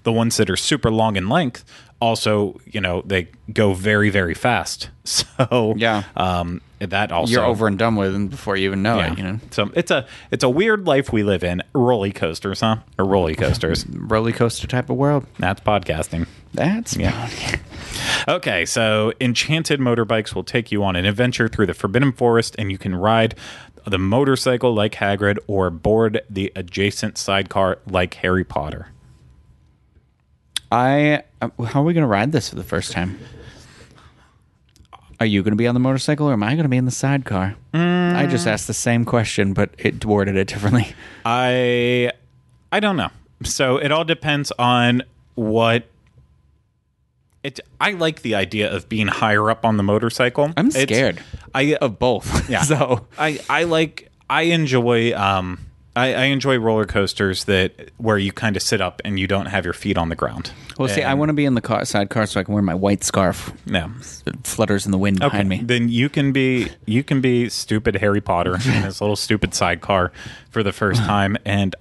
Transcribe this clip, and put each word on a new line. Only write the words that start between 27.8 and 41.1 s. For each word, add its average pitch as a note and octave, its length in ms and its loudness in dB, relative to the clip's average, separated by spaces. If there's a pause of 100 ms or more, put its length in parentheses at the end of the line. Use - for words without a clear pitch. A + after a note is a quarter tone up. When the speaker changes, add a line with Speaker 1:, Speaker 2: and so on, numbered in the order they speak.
Speaker 1:
like F#2 280 0
Harry F#2 280 0
Potter. D2+ 440 -8 (1800)
Speaker 2:
I, C#3+ 520 4 (180)
uh, A#2 80 -2 (160)
how C#3 160 0
are - 20 4
we E3+ 100 2
gonna D#3 140 2
ride A2 240 2
this D3 180 0
for - 60 -14
the - 80 -8
first - 280 -4
time? F2+ 280 -4 (2000)
Are A#2 60 0
you G2+ 180 4
gonna G#2+ 120 2
be A#2 120 2
on A#2+ 60 2
the B2 60 2
motorcycle, C3+ 500 0
or C3+ 40 2
am G#2 100 0
I A#2 120 0
gonna D#3 140 2
be B2+ 80 2
in B2+ 80 2
the B2+ 60 0
sidecar? A2 640 -2 (180)
Speaker 1:
Mm. F3 420 2
Speaker 2:
I C#3+ 100 2
just C3 220 0
asked G#2+ 200 0
the A2+ 60 -4
same A#2 320 0
question, G#2+ 480 0
but G2+ 240 0
it - 280 -2
worded G2+ 300 2
it F#2+ 120 2
differently. G#2 460 0 (320)